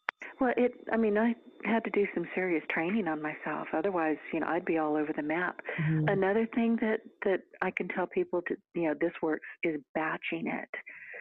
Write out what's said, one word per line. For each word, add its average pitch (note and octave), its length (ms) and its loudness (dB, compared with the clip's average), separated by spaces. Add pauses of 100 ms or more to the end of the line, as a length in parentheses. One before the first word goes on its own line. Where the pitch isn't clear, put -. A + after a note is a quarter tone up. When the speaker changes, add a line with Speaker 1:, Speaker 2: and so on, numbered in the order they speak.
(400)
Speaker 1:
Well, B3 160 4
it, B3 160 4 (200)
I A3+ 40 2
mean, G#3+ 200 4
I A#3 200 4 (280)
had A3 200 2
to G#3 60 -4
do G3+ 140 2 (100)
some F3 200 -2
serious F3+ 340 0
training F3+ 380 0
on D#3 160 -2
myself. D3+ 500 -4
Otherwise, D#3+ 440 2 (160)
you E3 80 0
know, D3+ 80 -2
I'd E3+ 160 0
be E3 140 2
all D3+ 180 2
over D3+ 180 0
the D#3 80 -2
map. E3+ 380 -2 (200)
Speaker 2:
Mm-hmm. D#3 280 2
Speaker 1:
Another G3+ 480 4
thing A#3 240 4
that, A3 200 2 (240)
that F#3+ 180 2 (200)
I F#3 80 0
can - 180 -2
tell F#3 200 -2
people F3 400 0
to, - 80 -4 (180)
you E3+ 140 0
know, D3+ 120 0
this E3 120 2 (100)
works D#3 240 -2 (160)
is D#3 180 -2 (140)
batching D#3+ 540 -4
it. - 200 -4 (520)